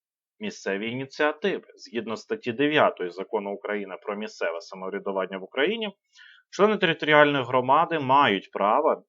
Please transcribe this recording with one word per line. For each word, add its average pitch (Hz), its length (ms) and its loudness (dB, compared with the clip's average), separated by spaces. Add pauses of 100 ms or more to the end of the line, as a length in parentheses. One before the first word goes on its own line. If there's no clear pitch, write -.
(400)
Місцеві 104 520 -6
ініціативи. 151 720 -4 (120)
Згідно 110 420 -8
статті 117 340 -6
дев'ятої 120 580 2
Закону 101 440 -6
України 101 480 -8
про 104 140 -8
місцеве 98 460 -6
самоврядування 95 760 -6
в 92 60 -10
Україні, 196 480 -4 (580)
члени 208 280 2
територіальної 151 640 4
громади 135 560 2
мають 131 520 2
право 117 580 2